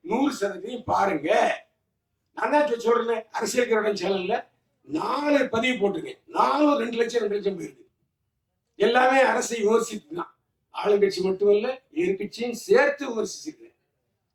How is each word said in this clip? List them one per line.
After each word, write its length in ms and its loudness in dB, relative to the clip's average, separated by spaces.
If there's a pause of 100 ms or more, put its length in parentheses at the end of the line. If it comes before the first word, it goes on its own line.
நூறு 340 -2
சதவீதம் 500 -8
பாருங்க. 760 0 (720)
நான் 160 -4
தான் 160 4
சொ-, 120 -2
சொல்றேன், 540 0
அரசியல்காரன் 640 0
சேனல்ல 500 -2 (360)
நாலு 680 0
பதிவு 400 0
போட்டிருக்கேன். 380 -8
நாலும் 520 2
ரெண்டு 180 -4
லட்சம், 240 0
ரெண்டு 140 -2
லட்சம் 260 -4
போயிருக்கு. 300 -16 (840)
எல்லாமே 460 4
அரசை 400 0
விமர்சித்து 540 0
தான். 140 -8 (560)
ஆளுங்கட்சி 380 2
மட்டுமல்ல, 600 0 (120)
எதிர்கட்சியும் 580 -4
சேர்த்து 560 2
விமர்சிச்சிருக்கேன். 680 -10 (600)